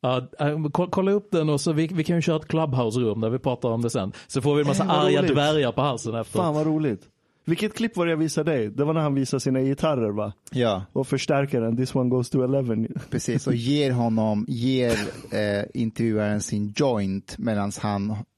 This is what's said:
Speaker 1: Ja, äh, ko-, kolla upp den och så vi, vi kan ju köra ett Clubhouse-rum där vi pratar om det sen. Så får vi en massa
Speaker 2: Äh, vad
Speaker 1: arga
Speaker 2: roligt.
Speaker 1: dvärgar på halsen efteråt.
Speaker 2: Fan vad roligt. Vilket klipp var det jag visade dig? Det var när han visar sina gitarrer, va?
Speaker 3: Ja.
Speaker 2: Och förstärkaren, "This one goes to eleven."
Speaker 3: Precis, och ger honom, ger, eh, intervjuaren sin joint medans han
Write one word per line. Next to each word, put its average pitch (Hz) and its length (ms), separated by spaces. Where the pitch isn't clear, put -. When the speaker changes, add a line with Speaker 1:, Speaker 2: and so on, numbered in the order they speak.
Speaker 1:
Ja, 127 280
äh, 151 320
ko-, 175 200
kolla 190 200
upp 202 200
den 156 180
och 143 120
så 170 120
vi, 156 140
vi 165 160
kan 170 120
ju 165 60
köra 160 160
ett 156 100
Clubhouse-rum 123 720
där 110 80
vi 123 100
pratar 123 300
om 113 120
det 117 80
sen. 101 220
Så 135 140
får 143 140
vi 151 60
en 143 60
massa 139 160
Speaker 2:
Äh, 190 60
vad 151 160
Speaker 1:
arga 143 160
Speaker 2:
roligt. - 120
Speaker 1:
dvärgar 143 380
på 131 100
halsen 117 340
efteråt. 113 300
Speaker 2:
Fan 151 80
vad 151 140
roligt. 156 340
Vilket 202 300
klipp 220 220
var 170 80
det 170 60
jag 160 60
visade 160 340
dig? 117 180
Det 131 140
var 156 100
när 160 80
han 147 140
visar 135 240
sina 131 220
gitarrer, 135 500
va? 104 220
Speaker 3:
Ja. 110 320
Speaker 2:
Och 131 140
förstärkaren, 135 720
"This 127 180
one 127 140
goes 123 200
to 131 140
eleven." 123 440
Speaker 3:
Precis, - 360
och 123 80
ger 135 360
honom, 110 560
ger, 123 440
eh, 104 420
intervjuaren 107 680
sin 104 360
joint 104 600
medans 101 420
han 104 360